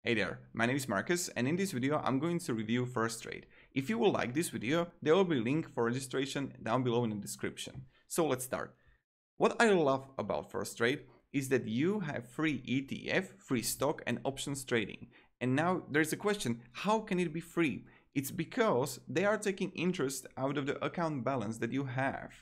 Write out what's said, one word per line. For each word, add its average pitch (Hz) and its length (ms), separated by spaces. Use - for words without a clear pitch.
Hey 117 120
there, 95 260
my 117 120
name 131 120
is 131 100
Marcus, 175 480
and 120 100
in 160 120
this 196 160
video 135 280
I'm 131 180
going 170 200
to 135 140
review 113 320
First 113 360
Trade. - 260
If 135 160
you 220 80
will 214 160
like 107 200
this 165 140
video, 160 400
there 147 120
will 196 120
be 165 120
a 113 40
link 139 320
for 120 100
registration 135 720
down 120 200
below 120 200
in 113 60
the 104 80
description. - 640
So 170 180
let's 127 200
start. - 280
What 220 260
I 226 100
love 135 460
about 95 340
First 95 260
Trade 127 240
is 135 160
that 127 180
you 160 320
have 151 300
free 151 340
E 127 160
T 82 320
F, 185 280
free 123 220
stock 135 460
and 117 160
options 139 400
trading. - 440
And 123 120
now 170 380
there's 156 220
a - 40
question, 202 440
how 214 280
can 196 200
it 165 140
be 170 80
free? 151 420
It's - 160
because 170 720
they 160 200
are 208 120
taking 196 340
interest 147 560
out 139 200
of 139 80
the - 160
account 151 440
balance 113 320
that 120 160
you 135 100
have 131 480